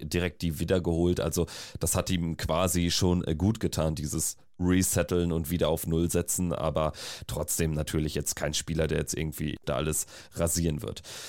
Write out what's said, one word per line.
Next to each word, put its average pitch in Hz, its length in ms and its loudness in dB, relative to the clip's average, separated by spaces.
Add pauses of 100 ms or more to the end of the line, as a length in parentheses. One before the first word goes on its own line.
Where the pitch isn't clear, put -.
direkt 87 380 -2
die 80 160 -2
wiedergeholt. 87 600 2
Also - 260 0 (320)
das - 160 -2
hat 90 160 0
ihm 85 260 0
quasi 85 540 2
schon, 90 320 4
äh, 78 140 0
gut 98 240 2
getan, 78 340 0
dieses 76 420 -4 (220)
Resetteln 90 720 4
und 80 180 0
wieder 82 200 2
auf 80 180 0
Null 82 240 2
setzen, 87 420 0
aber 78 380 0 (380)
trotzdem 78 420 -2
natürlich 76 460 0
jetzt - 180 -2
kein 73 180 -2
Spieler, 80 360 0
der 78 100 0
jetzt - 180 -2
irgendwie 76 480 -4
da 73 120 -2
alles 76 300 -2 (280)
rasieren 82 480 2
wird. - 200 -8 (260)